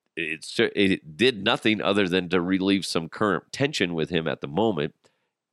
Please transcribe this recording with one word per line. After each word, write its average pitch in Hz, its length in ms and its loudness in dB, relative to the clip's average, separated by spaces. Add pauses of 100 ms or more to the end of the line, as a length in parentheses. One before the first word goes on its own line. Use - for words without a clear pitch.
(160)
It's, 80 420 -6
it 95 580 2
did 107 280 0
nothing 110 360 2
other 98 280 2
than 90 220 0
to 92 100 2
relieve 95 440 2
some 82 240 -4
current - 440 -2
tension 120 420 -2
with 80 160 -2
him 82 160 0
at 65 140 -4
the 71 80 -8
moment. 82 460 0 (580)